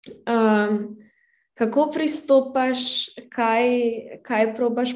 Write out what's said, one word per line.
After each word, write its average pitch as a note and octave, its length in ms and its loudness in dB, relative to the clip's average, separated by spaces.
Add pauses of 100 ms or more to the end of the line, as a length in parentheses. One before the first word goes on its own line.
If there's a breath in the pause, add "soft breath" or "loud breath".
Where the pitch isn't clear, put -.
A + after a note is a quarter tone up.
(300)
Ehm, G#3+ 460 4 (840 loud breath)
kako B3+ 360 2
pristopaš, C4 1120 0 (240)
kaj, A#3 400 2 (500)
kaj A3 320 0
probaš A#3+ 420 -2